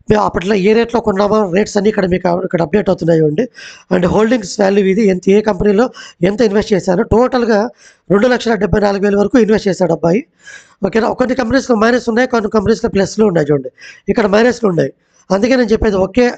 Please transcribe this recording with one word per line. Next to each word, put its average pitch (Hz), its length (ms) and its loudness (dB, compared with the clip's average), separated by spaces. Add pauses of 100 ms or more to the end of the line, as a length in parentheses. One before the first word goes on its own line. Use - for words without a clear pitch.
మేము 208 140 2
అప్పట్లో 190 320 -2
ఏ 202 180 2
రేట్లో 233 280 0
కొన్నామో 202 520 0
రేట్స్ 208 240 -2
అన్నీ 202 120 2
ఇక్కడ 202 160 0
మీకు 180 400 -2
ఇక్కడ 175 160 -4
అప్‌డేట్ 190 280 0
అవుతున్నాయి 165 360 0
అండి. 151 200 -2 (480)
And 180 120 2
హోల్డింగ్స్ 214 560 0
వాల్యూ 196 240 2
ఇది, 196 220 2
ఎంత, 185 220 0
ఏ 208 120 4
కంపెనీలో 202 480 0 (380)
ఎంత 214 140 -2
ఇన్వెస్ట్ 208 320 0
చేశారో. 185 300 0
టోటల్గా 233 680 0 (420)
రెండు 208 160 4
లక్షల 247 260 0
డెబ్బై 196 260 0
నాలుగు 196 240 0
వేల 202 120 0
వరకు 208 240 2
ఇన్వెస్ట్ 208 280 2
చేశాడు 175 260 0
అబ్బాయి, 170 280 0 (640)
ఓకేనా? 214 280 0
కొన్ని 247 220 -2
కంపెనీస్లో 254 400 0
మైనస్ 233 340 0
ఉన్నాయి, 240 180 0
కొన్ని 220 220 -2
కంపెనీస్లో 214 400 0
ప్లస్లు 196 360 0
ఉన్నాయి 170 260 0
చూడండి, 135 180 -2 (400)
ఇక్కడ 202 160 0
మైనస్లు 214 440 2
ఉన్నాయి. 147 240 -2 (380)
అందుకే 220 240 0
నేను 240 200 0
చెప్పేది 214 200 0
ఒకే 190 320 0 (100)